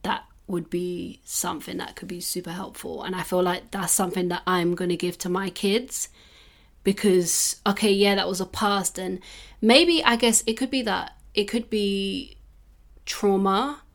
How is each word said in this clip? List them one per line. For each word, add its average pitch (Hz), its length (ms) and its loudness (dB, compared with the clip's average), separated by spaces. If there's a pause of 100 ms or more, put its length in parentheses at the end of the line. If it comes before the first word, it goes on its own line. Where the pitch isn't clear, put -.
that - 220 -4 (240)
would 175 220 -4
be 180 540 -6
something - 520 -6
that - 180 -10
could 180 140 -14
be 175 120 -10
super 180 320 -8
helpful. 175 520 -10
And 180 100 -6
I 180 80 -6
feel 180 200 0
like 180 280 -2
that's 190 220 -2
something 180 360 0
that 175 180 -4
I'm 175 280 2
gonna 175 220 -2
give 180 220 -4
to 185 100 -6
my 185 220 -2
kids, 214 580 -2 (760)
because, 185 760 2 (100)
okay, 202 260 2
yeah, 202 220 4
that 190 120 0
was 180 140 -4
a 160 60 -2
past. 202 520 -2
And 185 220 -6 (400)
maybe, 311 420 6
I 233 140 4
guess 226 300 2
it 226 80 -2
could 254 160 -4
be 262 120 -2
that, 185 340 -4 (180)
it 202 100 0
could 226 240 -4
be 196 680 -4 (680)
trauma 196 760 2 (120)